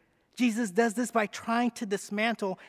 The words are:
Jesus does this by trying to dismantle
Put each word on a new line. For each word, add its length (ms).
Jesus 360
does 240
this 160
by 160
trying 440
to 140
dismantle 840